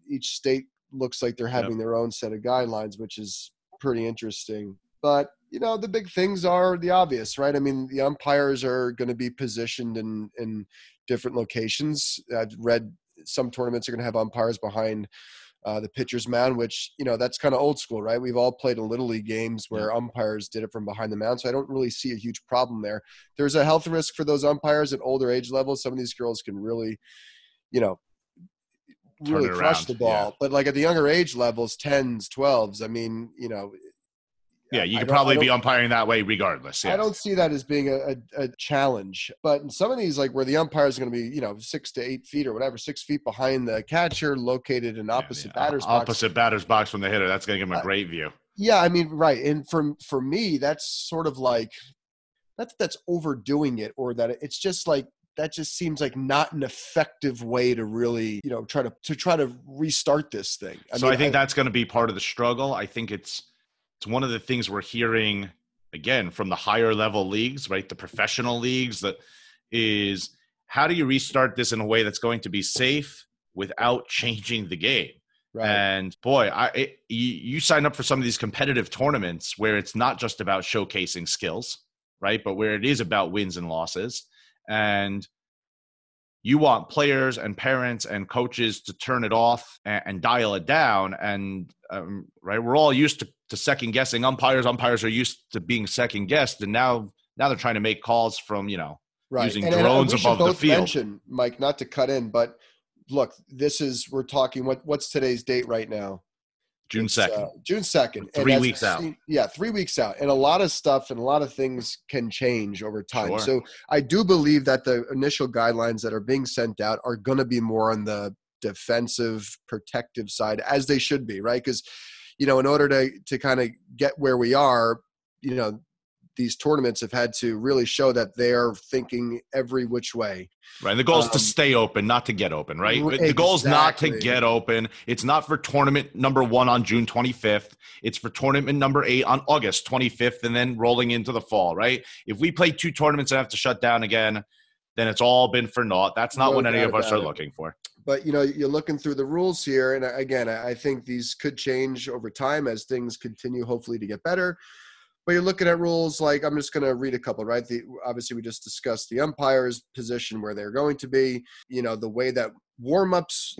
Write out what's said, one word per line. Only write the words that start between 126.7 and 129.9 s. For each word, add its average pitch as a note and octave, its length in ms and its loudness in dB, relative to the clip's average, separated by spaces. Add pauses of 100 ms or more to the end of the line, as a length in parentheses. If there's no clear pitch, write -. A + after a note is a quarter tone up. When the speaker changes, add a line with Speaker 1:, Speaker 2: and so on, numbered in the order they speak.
Speaker 1:
have A2 100 -8
had A#2+ 220 0
to A2+ 240 -2
really B2+ 260 2
show C3 280 2
that A#2 240 0
they're A#2+ 360 2 (200)
thinking A#2+ 500 -4 (140)
every B2+ 320 -2
which A#2 260 -4